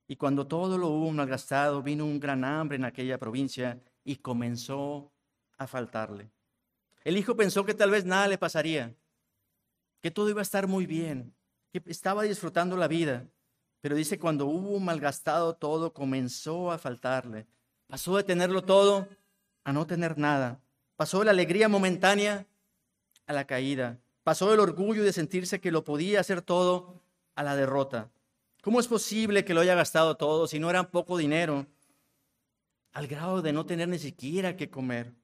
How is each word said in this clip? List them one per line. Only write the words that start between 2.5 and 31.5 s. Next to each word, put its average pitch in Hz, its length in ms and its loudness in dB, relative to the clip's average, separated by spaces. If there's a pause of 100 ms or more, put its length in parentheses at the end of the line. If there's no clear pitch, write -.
en 131 100 -2
aquella 127 320 -6
provincia 123 640 -6 (220)
y 135 140 -8
comenzó 135 920 -6 (460)
a 135 80 -8
faltarle". 110 640 -8 (720)
El 170 140 0
hijo 208 180 0
pensó 196 300 2
que 208 80 -2
tal 208 160 4
vez 202 160 2
nada 190 220 2
le 190 100 0
pasaría, 151 580 -2 (1080)
que 165 100 -4
todo 208 180 0
iba 208 120 0
a - 20 0
estar 196 240 -2
muy 190 180 0
bien, 156 480 -6 (380)
que 175 160 -8
estaba 190 340 -2
disfrutando 180 560 -2
la 165 100 2
vida. 147 380 0 (560)
Pero 147 140 -2
dice, 156 240 -2
cuando 151 260 0
hubo 196 340 -2
malgastado 165 760 0
todo, 160 360 -2
comenzó 143 800 -4
a 165 60 -4
faltarle. 123 720 -6 (400)
Pasó 175 280 -4
de 202 80 4
tenerlo 180 380 2
todo 196 460 6 (560)
a 139 100 -2
no 156 140 0
tener 165 320 -2
nada. 135 420 0 (340)
Pasó 170 240 0
de 214 60 4
la 220 60 6
alegría 180 360 4
momentánea 196 800 2 (800)
a 147 80 -6
la 139 140 -2
caída. 131 520 -4 (240)
Pasó 180 280 2
del 214 80 6
orgullo 202 440 2
de 190 100 4
sentirse 180 460 -4
que 180 120 -2
lo 156 120 2
podía 175 360 0
hacer 175 240 -2
todo 180 580 0 (320)
a 143 80 -6
la 143 140 -2
derrota. 135 560 0 (500)
¿Cómo 226 180 2
es 233 80 2
posible 208 560 2
que 185 120 0
lo 165 60 6
haya 180 120 6
gastado 160 420 4
todo 156 320 2
si 151 120 -4
no 165 100 -2
era 180 220 0
poco 175 260 0
dinero? 151 480 0 (1300)